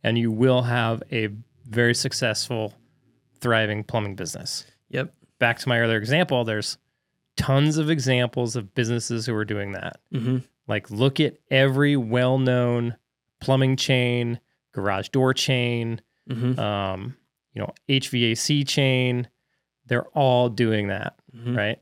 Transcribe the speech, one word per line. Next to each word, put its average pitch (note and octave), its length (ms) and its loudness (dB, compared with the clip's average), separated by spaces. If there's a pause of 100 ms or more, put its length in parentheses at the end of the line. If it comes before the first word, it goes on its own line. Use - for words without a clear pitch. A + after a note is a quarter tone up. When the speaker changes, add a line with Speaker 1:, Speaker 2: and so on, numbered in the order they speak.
Speaker 1:
And A2+ 140 2
you A#2 120 2
will B2 320 4
have A#2+ 480 0
a A2 200 -2 (340)
very A#2+ 300 2
successful, A2+ 800 -4 (680)
thriving A2 440 2
plumbing G#2 320 -4
business. - 500 -10 (240)
Speaker 2:
Yep. C3 240 -6 (240)
Speaker 1:
Back A#2 220 2
to - 80 -4
my A#2+ 120 4
earlier A2+ 160 2
example, B2+ 480 0
there's G#2+ 320 -4 (600)
tons D3 420 2
of D3+ 100 0
examples B2 680 0
of G#2 180 -8
businesses A#2 520 -2
who A#2+ 80 -2
are G#2+ 100 -2
doing G2+ 280 -6
that. F2+ 280 -12 (120)
Speaker 2:
Mm-hmm. B2+ 260 0 (280)
Speaker 1:
Like, G#2+ 240 -4
look C3 300 2
at C#3 180 0 (120)
every C#3 460 4
well-known B2 1000 0 (440)
plumbing C3+ 360 2
chain, A#2+ 640 0 (320)
garage G2 360 -4
door C3 240 2
chain, A#2+ 680 -2 (260)
Speaker 2:
Mm-hmm. B2 320 -2
Speaker 1:
um, G2+ 560 -4 (380)
you G#2+ 80 -8
know, - 100 -8 (160)
H C3+ 220 0
V A#2+ 220 0
A A2+ 40 -2
C D3 260 0
chain. B2+ 680 0 (580)
They're B2 220 0
all B2 420 2
doing A2 380 0
that, G2 260 -6 (200)
Speaker 2:
Mm-hmm. A#2+ 220 -6
Speaker 1:
right? G#2+ 260 -2